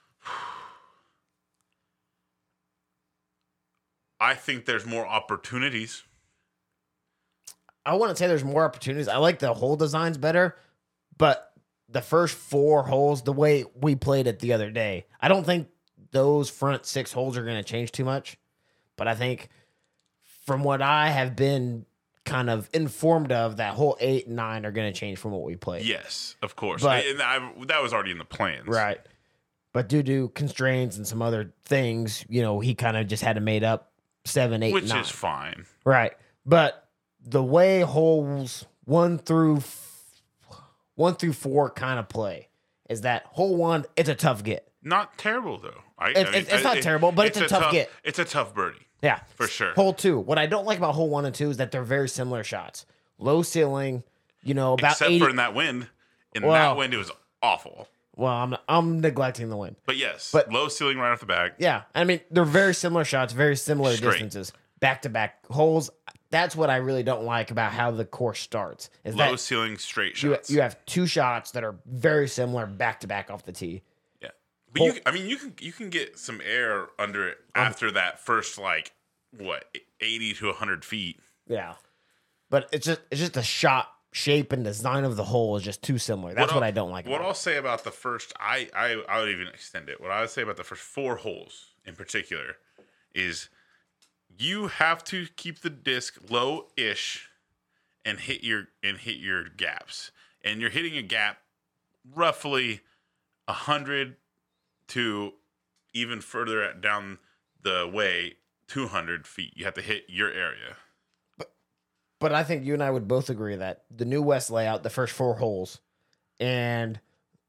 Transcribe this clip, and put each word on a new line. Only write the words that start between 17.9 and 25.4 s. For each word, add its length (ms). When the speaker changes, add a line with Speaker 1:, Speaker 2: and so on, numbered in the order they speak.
Speaker 2:
too 140
much. 320
But 120
I 80
think 320
from 160
what 200
I 260
have 260
been 500
kind 240
of 240
informed 600
of, 240
that 180
hole 240
eight 300
and 80
nine 280
are 60
gonna 220
change 260
from 140
what 100